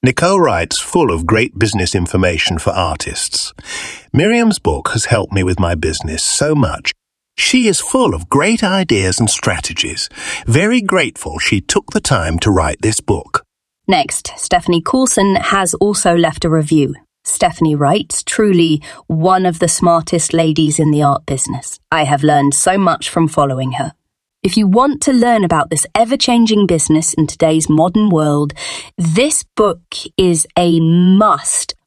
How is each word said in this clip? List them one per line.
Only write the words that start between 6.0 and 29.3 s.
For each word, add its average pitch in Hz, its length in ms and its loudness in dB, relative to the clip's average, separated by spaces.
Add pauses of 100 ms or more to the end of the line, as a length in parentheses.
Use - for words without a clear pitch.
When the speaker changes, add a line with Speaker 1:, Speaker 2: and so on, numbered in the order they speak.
Speaker 1:
so 151 320 0
much. 95 380 -2 (440)
She 247 320 2
is - 140 0
full 247 320 0
of 82 160 -8
great 185 340 2
ideas 120 560 0
and 107 80 2
strategies. - 800 -4 (380)
Very 196 340 2
grateful 165 580 -4
she - 220 -2
took - 300 -4
the 214 100 -2
time 85 380 -2
to 107 120 0
write 76 300 0
this 110 200 -2
book." - 440 -6 (420)
Speaker 2:
Next, - 500 -2
Stephanie 175 460 0
Coulson 208 540 0
has 190 380 -2
also 196 420 0
left 165 300 0
a 160 40 2
review. 151 440 2 (300)
Stephanie 165 520 0
writes, 147 460 0
"Truly 170 600 2 (240)
one 185 380 2
of 170 140 0
the 175 100 0
smartest 170 640 0
ladies 160 460 2
in 156 140 2
the 147 100 2
art 143 240 0
business. - 520 -6 (120)
I 160 140 0
have 139 180 0
learned 143 320 2
so 190 240 2
much 170 320 0
from 165 180 0
following 131 440 -2
her." - 200 -6 (500)
If 190 140 0
you 214 100 2
want 254 360 2
to 277 100 2
learn 233 320 4
about 165 260 0
this 156 240 -2
ever-changing 226 720 2
business 160 480 0
in 151 140 0
today's 160 400 0
modern 175 420 2
world, 147 420 0 (460)
this 190 460 0 (100)